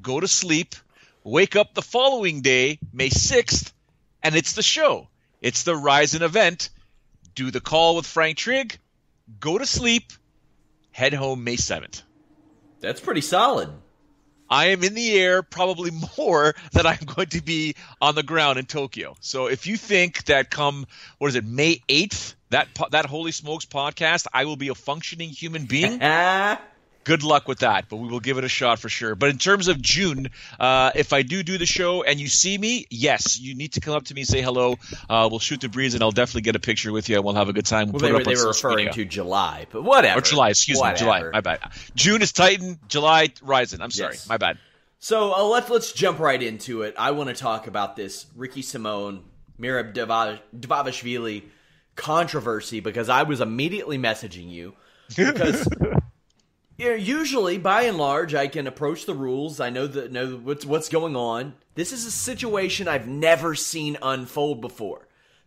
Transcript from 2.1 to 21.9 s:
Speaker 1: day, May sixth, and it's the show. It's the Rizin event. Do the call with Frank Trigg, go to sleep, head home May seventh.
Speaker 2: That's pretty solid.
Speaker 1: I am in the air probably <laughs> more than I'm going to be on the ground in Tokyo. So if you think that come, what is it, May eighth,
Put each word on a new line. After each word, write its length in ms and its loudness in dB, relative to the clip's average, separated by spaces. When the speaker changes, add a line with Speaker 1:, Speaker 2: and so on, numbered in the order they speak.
Speaker 1:
day, 360 2
May 160 -2
sixth, 640 0
and 140 2
it's 160 0
the 100 -4
show. 460 2
It's 220 -2
the 140 0
Rizin 460 4
event. 480 2
Do 160 -4
the 100 -4
call 360 4
with 100 -4
Frank 300 2
Trigg, 420 -2
go 200 0
to 60 -4
sleep, 480 0
head 240 0
home 300 -4
May 120 -2
seventh. 460 -6
Speaker 2:
That's 200 -6
pretty 200 -2
solid. 500 2
Speaker 1:
I 180 6
am 140 2
in 120 0
the 180 -2
air 300 4
probably 480 -2
<laughs> 140 -10
more 360 4
than 140 4
I'm 180 0
going 240 -4
to 140 -4
be 320 -2
on 140 4
the 80 0
ground 360 2
in 80 -4
Tokyo. 540 -8
So 260 -4
if 200 -2
you 100 -4
think 480 0
that 260 2
come, 360 -2
what 100 0
is 80 0
it, 80 0
May 440 2
eighth, 460 0